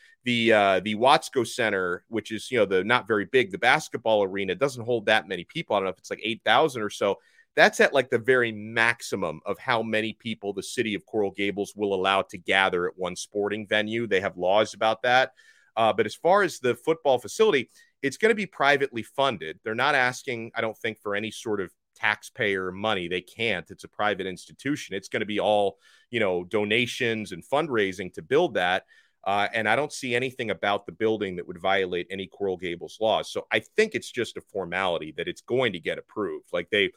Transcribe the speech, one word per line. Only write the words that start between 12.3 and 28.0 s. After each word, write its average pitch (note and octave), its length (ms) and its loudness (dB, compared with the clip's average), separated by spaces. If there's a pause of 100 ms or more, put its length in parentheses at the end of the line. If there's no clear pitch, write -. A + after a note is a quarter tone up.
gather F2+ 500 2
at - 100 -10
one F2+ 200 -6
sporting G#2 500 -4
venue. G#2+ 400 -2
They F#2+ 140 2
have F#2 160 -4
laws F#2 360 2
about A2 280 0
that. B2+ 320 2 (420)
Uh, A2 160 4
but G#2+ 140 2
as G#2+ 100 -10
far F#3+ 280 4
as E3 160 -4
the A#2+ 160 0
football C#3+ 420 0
facility, D3+ 520 0 (320)
it's C#3 140 -4
gonna A3 200 2
be G3+ 100 -6
privately C3+ 580 0
funded. G2 640 -4
They're A2 100 -4
not C#3 200 2
asking, B2 600 -2
I A#2 60 -4
don't A2 160 -4
think, A2 240 -8
for G2+ 120 -4
any G#2+ 160 -4
sort G#2+ 300 -4
of F2 120 -6 (220)
taxpayer G2 760 -2
money. G2 380 -2
They F2+ 100 -4
can't. G2 500 -6
It's F#2 140 -20
a - 60 -16
private G2 380 -2
institution. G2 680 -8
It's G2+ 140 -10
gonna A2+ 160 -4
be G2+ 160 -4
all, G2+ 360 2 (320)
you A#2 120 -2
know, F2+ 240 0
donations A2 880 -2
and F2+ 100 -12
fundraising G#2 680 -2